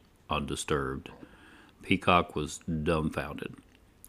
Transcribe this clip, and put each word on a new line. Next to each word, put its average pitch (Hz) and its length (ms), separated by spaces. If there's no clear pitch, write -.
undisturbed. 69 840
Peacock 90 520
was 76 240
dumbfounded. 78 920